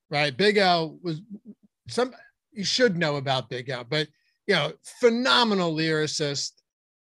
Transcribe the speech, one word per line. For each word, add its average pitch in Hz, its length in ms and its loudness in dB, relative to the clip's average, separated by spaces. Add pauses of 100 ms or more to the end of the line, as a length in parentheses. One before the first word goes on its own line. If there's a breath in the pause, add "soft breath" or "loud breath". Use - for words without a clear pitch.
right? 147 260 -2
Big 202 220 2
L 170 440 2
was 165 200 -6 (640)
some, 240 260 -2 (380)
you 202 120 -10
should 214 340 2
know 156 180 0
about 131 340 -4
Big 123 200 -8
L, 123 200 -8
but, 151 180 -2 (380)
you 196 100 2
know, 147 180 0 (260)
phenomenal 233 720 2
lyricist. 156 800 -2 (580)